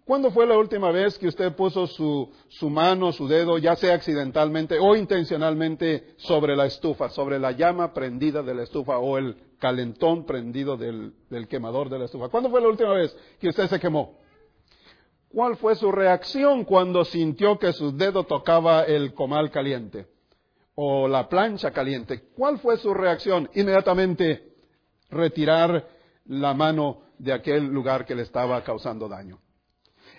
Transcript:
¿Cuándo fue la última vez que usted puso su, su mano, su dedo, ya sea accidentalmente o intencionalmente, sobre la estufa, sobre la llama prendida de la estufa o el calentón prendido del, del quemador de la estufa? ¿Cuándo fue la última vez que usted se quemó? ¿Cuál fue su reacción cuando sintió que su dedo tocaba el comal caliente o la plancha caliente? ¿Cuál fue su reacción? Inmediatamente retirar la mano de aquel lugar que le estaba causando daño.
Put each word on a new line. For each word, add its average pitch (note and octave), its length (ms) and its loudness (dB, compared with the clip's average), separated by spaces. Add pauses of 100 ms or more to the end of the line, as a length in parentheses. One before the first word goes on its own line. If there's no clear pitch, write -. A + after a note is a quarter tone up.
¿Cuándo C4+ 240 2
fue A3+ 160 4
la A#3 100 6
última G#3 360 2
vez G3 260 2
que F3+ 100 -4
usted F3+ 280 -2
puso F#3 320 0
su, D3 440 -4 (160)
su - 220 -6
mano, F3 420 2
su C#3+ 160 -8
dedo, E3 300 2
ya D#3+ 180 2
sea F3+ 200 4
accidentalmente D#3 840 -2
o G3 180 6
intencionalmente, D#3+ 1200 -2
sobre D3+ 380 2
la C#3 120 2
estufa, C#3+ 420 -4
sobre C#3 300 -4
la C3 140 -2
llama E3+ 380 0
prendida C#3 520 -4
de B2+ 100 -6
la B2 80 -6
estufa B2+ 380 -4
o C3+ 180 -2
el C3 180 -4 (220)
calentón B2+ 720 -2
prendido C3 500 -6
del, A2 360 -10 (180)
del A#2 160 -10
quemador B2+ 420 -6
de C3 80 -8
la B2+ 80 -6
estufa? B2 240 -10
¿Cuándo A#3+ 220 -2
fue B3 100 2
la A#3 60 4
última G#3+ 260 2
vez F3 240 0 (220)
que F3+ 100 -2
usted F#3+ 160 0
se F3+ 140 -2
quemó? D#3 400 -4 (1080)
¿Cuál A#3 300 -2
fue A3 160 2
su G3+ 180 2
reacción G3 720 2
cuando F3+ 380 4
sintió E3+ 540 0
que F3 160 0
su D3 240 -4
dedo F#3+ 280 0
tocaba E3 580 4
el D3 320 0
comal D3 340 -2
caliente A#2+ 560 -6 (680)
o C#3 320 0
la C3 200 0
plancha F#3+ 440 0
caliente? C3 640 -6
¿Cuál C#4 220 -2
fue A#3 180 2
su G3+ 160 -2
reacción? F3+ 640 0
Inmediatamente F#3+ 960 2 (560)
retirar E3 800 2 (380)
la C#3 280 -2
mano D3+ 480 0 (160)
de C3+ 160 -4
aquel C#3+ 320 -2
lugar C3 400 -2
que B2+ 80 -8
le A#2+ 80 -4
estaba B2 420 -4
causando A2 460 -8
daño. F#2+ 300 -16 (800)